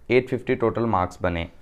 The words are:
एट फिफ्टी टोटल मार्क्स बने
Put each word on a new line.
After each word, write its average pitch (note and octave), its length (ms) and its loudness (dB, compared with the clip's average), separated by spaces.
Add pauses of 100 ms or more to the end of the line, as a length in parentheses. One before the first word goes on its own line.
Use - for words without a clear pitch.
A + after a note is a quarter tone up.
(100)
एट B2+ 180 4
फिफ्टी B2+ 260 -2
टोटल A2+ 280 0
मार्क्स F#2+ 400 0
बने E2+ 260 -2 (140)